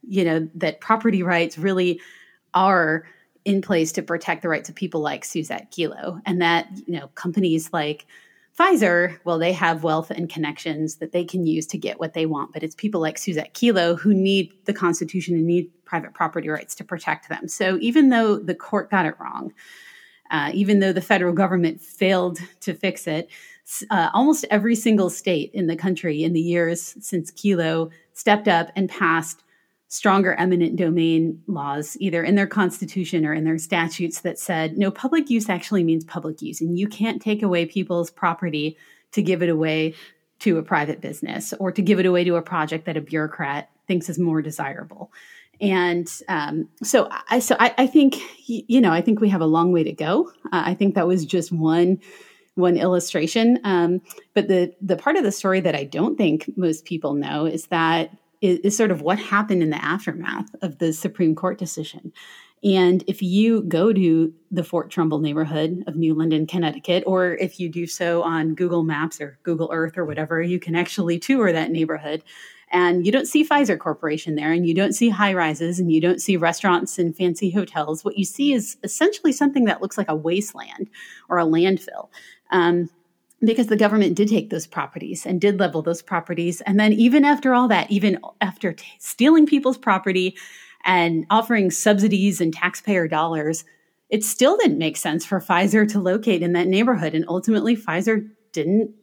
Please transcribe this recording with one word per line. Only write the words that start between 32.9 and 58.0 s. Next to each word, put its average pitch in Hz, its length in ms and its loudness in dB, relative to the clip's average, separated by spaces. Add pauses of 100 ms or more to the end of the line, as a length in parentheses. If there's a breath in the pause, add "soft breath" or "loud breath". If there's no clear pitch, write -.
or 151 80 -2
in 156 100 -2
their 160 140 0
statutes, 165 640 -4
that 170 160 -6
said, 160 400 -4
"No, 196 140 0
public 277 400 -2
use 220 180 0
actually 180 340 0
means 160 220 0
public 156 380 -10
use, 160 180 -10
and 170 160 -2
you 202 100 -2
can't 220 320 -4
take 214 220 -2
away 180 240 0
people's 170 460 -4
property 160 680 -4 (360 soft breath)
to 208 100 0
give 175 180 0
it 175 80 2
away 160 460 0 (460 loud breath)
to 175 180 2
a - 20 -4
private 156 400 -2
business - 580 -8
or 185 120 -4
to 202 100 -2
give 185 180 4
it 180 60 2
away 180 180 4
to 175 120 2
a 165 80 0
project 160 420 -4
that 160 120 -6
a 151 40 -4
bureaucrat 151 680 -6 (160)
thinks 180 220 -2
is 160 100 -6
more 160 240 0
desirable." 151 680 -10 (480 loud breath)
And, 180 480 0 (200)
um, 156 420 -4 (140)
so - 260 -4 (200)
I, 240 100 2
so 240 200 0
I, 240 200 4
I 262 80 4
think, 269 260 4 (340 loud breath)
y-, 233 200 -8
you 247 120 4
know, 196 120 6
I 170 100 2
think 214 180 2
we 214 100 4
have 190 120 2
a 160 60 2
long 170 260 4
way 165 100 2
to 156 80 -4
go. 180 400 -2 (220)
Uh, 170 120 0
I 180 100 -2
think 196 200 2
that 175 120 2
was 180 180 0
just 170 260 -2
one, 170 480 2 (560 loud breath)
one 180 220 4
illustration. 180 840 2
Um, 180 380 0 (340 loud breath)
but 202 120 2
the, 180 240 2 (100)
the 190 140 -2
part 294 220 0
of 330 60 2
the 202 100 0
story 190 280 0
that 160 140 0
I 139 80 -4
don't 170 320 -2
think 156 400 0
most 160 300 -2
people 156 280 -4
know 147 320 -4
is 160 220 -6
that 165 440 0 (280)